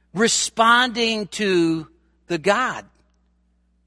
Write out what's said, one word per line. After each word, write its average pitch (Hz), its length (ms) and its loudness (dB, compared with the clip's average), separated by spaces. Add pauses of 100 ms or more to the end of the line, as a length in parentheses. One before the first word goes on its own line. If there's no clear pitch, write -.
(160)
responding 226 1120 0
to 170 600 0 (380)
the 170 140 -4
God 202 440 -2 (1040)